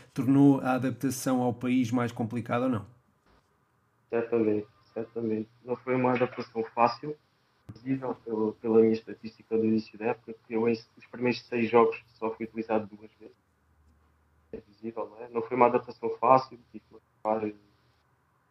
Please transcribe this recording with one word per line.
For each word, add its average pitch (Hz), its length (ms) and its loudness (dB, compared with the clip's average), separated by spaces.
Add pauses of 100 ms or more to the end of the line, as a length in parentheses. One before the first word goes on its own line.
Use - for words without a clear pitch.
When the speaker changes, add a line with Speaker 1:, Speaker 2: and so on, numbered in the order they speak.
(120)
Speaker 1:
tornou 139 480 6
a 127 120 0
adaptação 127 680 -2
ao 123 140 0
país 127 360 0
mais 120 220 -2
complicada 120 540 -4
ou 131 40 0
não? 101 160 -4 (1200)
Speaker 2:
Certamente, 113 560 0 (280)
certamente. 110 540 -6 (160)
Não 123 120 -6
foi 127 180 -4
uma 127 180 2
adaptação 120 520 -4 (100)
fácil, 147 420 0 (560)
visível 131 520 -6
pelo, 110 300 -2
pela 113 260 4
minha 113 140 6
estatística 110 640 -10
do 110 80 0
início 110 340 -2
da 107 80 -6
época, 113 280 -6 (120)
que 120 80 -10
eu 113 140 0
em, 117 40 2
os - 380 -10
primeiros 120 320 -2
seis 117 280 -2
jogos 113 320 4 (120)
só 110 200 -6
fui 113 120 -10
utilizado 110 440 -4
duas 104 200 -20 (100)
vezes. 110 160 -20 (1160)
É - 140 -14
visível, 107 440 -12
não 110 140 -18
é? 123 40 -20
Não 117 140 -4
foi 123 140 -6
uma 123 100 6
adaptação 120 520 -2
fácil, 127 400 4 (140)
tive 107 160 -18
que - 80 -20
ocupar 110 520 -4 (1040)